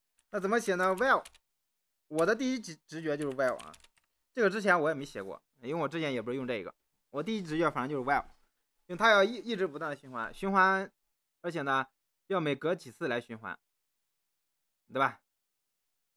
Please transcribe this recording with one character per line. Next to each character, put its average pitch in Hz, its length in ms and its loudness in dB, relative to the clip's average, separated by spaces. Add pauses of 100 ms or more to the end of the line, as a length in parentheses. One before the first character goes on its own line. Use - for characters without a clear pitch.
(300)
那 208 100 -4
怎 190 100 -2
么 233 100 2
写 202 160 0
呢？ 185 200 2
While， 240 300 2 (840)
我 160 180 2
的 214 100 4
第 254 180 0
一 254 60 -4
直-， 190 160 -12 (100)
直 160 160 -12
觉 151 160 -2
就 147 140 -4
是 131 60 -8
while 127 200 2
啊， 78 160 -14 (600)
这 247 80 -2
个 196 80 6
之 208 120 -2
前 180 180 4
我 151 100 2
也 160 40 2
没 139 100 -8
写 101 200 -10
过， 95 180 -12 (200)
因 135 140 -4
为 165 60 -2
我 143 60 2
之 160 120 -6
前 147 140 -2
也 120 80 -2
不 113 80 -6
是 127 80 -4
用 127 80 -6
这 117 180 -4
个， - 120 -12 (340)
我 143 140 -6
第 220 140 -4
一 196 40 -6
直 160 160 -4
觉 160 140 2
反 131 160 -2
正 - 20 -8
就 139 140 -4
是 131 60 -2
while， 139 160 2 (600)
因 180 60 -10
为 170 40 -6
它 220 120 6
要 202 140 8
一-， 233 140 0
一 220 180 -6
直 185 100 0
不 147 140 -6
断 156 100 -6
的 143 60 -6
循 131 160 -16
环， 113 220 -6
循 196 180 -4
环， 190 400 4 (500)
而 175 80 -6
且 160 140 -4
呢， 135 240 0 (400)
要 190 120 0
每 147 160 0
隔 170 200 0
几 127 160 -10
次 165 160 -6
来 120 120 0
循 117 180 -10
环， 104 200 -10 (1300)
对 135 120 -4
吧？ 135 220 0 (960)